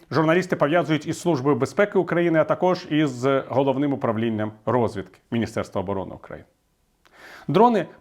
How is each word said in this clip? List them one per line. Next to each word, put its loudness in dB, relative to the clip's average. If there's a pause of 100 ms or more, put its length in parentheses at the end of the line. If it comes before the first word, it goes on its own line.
(100)
журналісти 2
пов'язують 0
із -6
Службою 0
безпеки 0
України, 2
а 6
також -2
із 0 (240)
Головним 0
управлінням -2 (140)
розвідки -2 (120)
Міністерства -4
оборони -6
України. -18 (1000)
Дрони 4 (140)